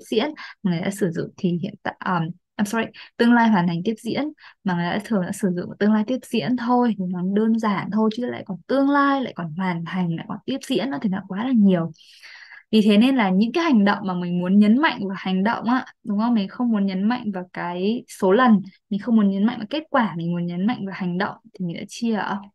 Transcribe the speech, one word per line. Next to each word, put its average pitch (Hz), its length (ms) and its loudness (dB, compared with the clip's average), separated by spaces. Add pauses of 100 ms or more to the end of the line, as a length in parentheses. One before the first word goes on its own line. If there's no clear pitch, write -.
diễn, 240 200 0 (340)
mà 180 80 0
người 165 120 -2
ta - 60 -4
sử 202 220 -2
dụng 160 260 -6
thì 175 240 -2
hiện - 220 -8
tại, - 120 -6 (100)
um, 175 180 0 (340)
I'm 208 80 -2
sorry, 226 200 -2 (320)
tương 233 160 4
lai 233 160 6
hoàn 180 180 4
thành 170 180 -2
tiếp 226 120 -2
diễn, - 260 -4 (400)
mà 185 100 -2
người 175 260 -2
ta - 60 -
thường 208 160 0
đã 175 100 -4
sử 196 240 -2
dụng 175 140 -6 (100)
tương 208 140 4
lai 214 140 2
tiếp 254 160 -4
diễn 233 340 -2
thôi, 247 400 2
thì 185 100 -4
nó 180 140 -6 (120)
đơn 220 260 2
giản 196 320 -2
thôi, 220 240 2
chứ 247 100 -6
lại 240 200 -8
còn - 120 -10 (100)
tương 277 220 2
lai, 277 320 2
lại - 140 -6
còn 160 200 -8
hoàn 175 300 -2
thành, 170 300 -2
lại - 140 -8
còn 214 160 -8
tiếp 269 220 -4
diễn 247 240 -2
nữa 285 100 -6
thì 214 80 -2
nó 190 180 -4
quá 196 180 -6
là 269 100 -2
nhiều. 180 360 4 (800)
Vì 220 100 6
thế 202 160 4
nên 262 180 6
là 208 140 2
những 208 220 2
cái 330 120 0
hành 240 220 4
động 202 220 0
mà 185 60 -2
mình 175 260 -2
muốn 185 200 4
nhấn 214 220 6
mạnh 311 260 -2
vào 190 120 -6
hành 190 240 -2
động 233 220 -2
á, 240 200 0 (180)
đúng 208 160 -2
không? 233 140 2
Mình 196 140 2
không 240 240 -2
muốn 202 140 2
nhấn 190 180 -2
mạnh 226 280 -2
vào 185 220 -8
cái 180 540 -4
số - 240 0
lần, 220 300 6 (280)
mình 202 100 -4
không 226 160 0
muốn 202 140 4
nhấn 196 160 0
mạnh 240 120 -2
vào 214 120 -10
kết 311 200 -4
quả, 220 280 0
mình 170 140 -4
muốn 175 140 -2
nhấn 175 220 -2
mạnh 220 180 -4
vào 190 100 -10
hành 180 220 -4
động - 180 -4 (180)
thì 185 120 -8
mình 170 120 -6
đã - 100 -12
chia 226 280 -4
ở 208 220 -4 (180)